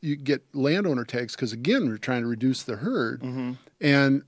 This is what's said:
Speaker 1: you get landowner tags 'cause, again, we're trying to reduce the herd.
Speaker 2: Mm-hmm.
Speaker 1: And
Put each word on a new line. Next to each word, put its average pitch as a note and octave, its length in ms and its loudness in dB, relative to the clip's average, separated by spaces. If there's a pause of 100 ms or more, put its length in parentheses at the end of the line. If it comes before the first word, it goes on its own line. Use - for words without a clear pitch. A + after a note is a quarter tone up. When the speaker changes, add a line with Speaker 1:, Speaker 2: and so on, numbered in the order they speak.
Speaker 1:
you D3 140 -2
get C#3 260 -2 (120)
landowner C#3+ 520 0
tags A#2+ 300 -6
'cause, A2 180 -4
again, D#3+ 340 2
we're A2 100 -2
trying B2 260 -2
to A#2 40 -2
reduce A#2+ 360 0
the A2 140 -6
herd. B2+ 440 -2
Speaker 2:
Mm-hmm. B2+ 300 -6 (300)
Speaker 1:
And C#3 460 4